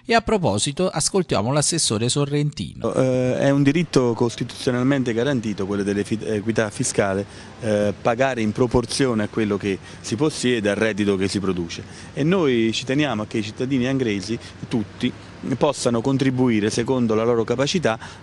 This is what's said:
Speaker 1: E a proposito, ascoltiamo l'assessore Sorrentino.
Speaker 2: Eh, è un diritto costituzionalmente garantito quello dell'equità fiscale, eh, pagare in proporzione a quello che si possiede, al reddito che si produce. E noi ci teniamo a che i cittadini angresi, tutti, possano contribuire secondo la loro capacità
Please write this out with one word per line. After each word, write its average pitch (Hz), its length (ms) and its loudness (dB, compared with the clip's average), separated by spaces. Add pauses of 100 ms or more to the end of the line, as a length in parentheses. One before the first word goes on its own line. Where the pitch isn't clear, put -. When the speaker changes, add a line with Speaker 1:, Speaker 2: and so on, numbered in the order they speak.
Speaker 1:
E 233 120 0
a 220 60 4
proposito, 156 680 0
ascoltiamo 139 640 0
l'assessore 127 560 0
Sorrentino. 143 840 -2
Speaker 2:
Eh, 127 440 2
è 139 140 2
un 143 100 4
diritto 135 520 4
costituzionalmente 123 1000 0
garantito 110 540 0
quello 101 160 -2
dell'equità 107 880 -2
fiscale, 101 520 0 (380)
eh, 104 400 2
pagare 123 400 0
in 107 100 0
proporzione 120 720 2
a 104 40 -2
quello 104 300 0
che 95 200 -2 (240)
si - 140 -4
possiede, 123 540 0
al 101 60 2
reddito 101 400 2
che 95 120 0
si 101 120 0
produce. 90 440 -4 (300)
E 147 100 -2
noi 135 500 2
ci - 100 -6
teniamo 131 380 0
a 104 60 -6
che - 100 -6
i 107 60 -2
cittadini 127 420 -2
angresi, 117 520 -2 (300)
tutti, - 460 -4 (440)
possano 123 440 2
contribuire 127 680 2
secondo 120 460 0
la 110 80 2
loro 117 200 2
capacità 120 540 0 (260)